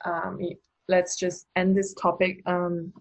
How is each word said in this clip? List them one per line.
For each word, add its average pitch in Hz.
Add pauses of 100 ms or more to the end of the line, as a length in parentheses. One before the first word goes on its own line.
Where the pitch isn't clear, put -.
um, 175
y-, 175 (320)
let's 180
just 180 (100)
end 190
this 196
topic, 185
um, 175